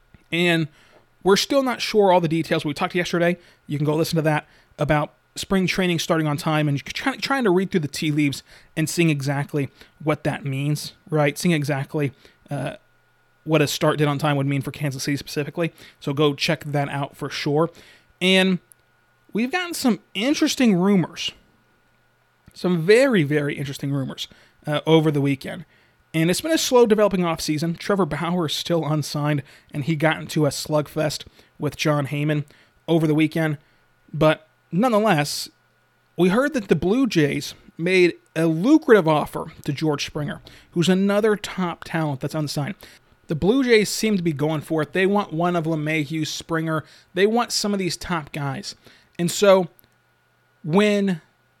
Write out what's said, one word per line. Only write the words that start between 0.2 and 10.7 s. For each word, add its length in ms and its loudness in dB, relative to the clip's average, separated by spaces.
And 380 2
we're 140 6
still 260 2
not 180 -2
sure 320 4
all 80 6
the 80 0
details. 380 -2
We 80 -4
talked 200 -4
yesterday. 440 0
You 120 -6
can 80 0
go 80 0
listen 220 0
to 60 0
that 240 0
about 360 0
spring 320 0
training 320 0
starting 280 0
on 100 -2
time 320 0
and 160 0
try-, 320 -6
trying 280 -2
to 60 4
read 200 0
through 100 0
the 80 -4
tea 220 -4
leaves 320 0
and 140 -2
seeing 180 2
exactly 640 -2
what 220 -2
that 200 -4
means, 480 -4